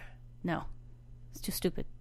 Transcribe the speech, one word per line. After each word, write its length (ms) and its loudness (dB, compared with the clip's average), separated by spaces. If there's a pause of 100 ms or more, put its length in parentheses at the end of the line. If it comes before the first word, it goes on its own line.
(460)
No. 180 4 (680)
It's 100 -8
too 100 2
stupid. 340 4 (160)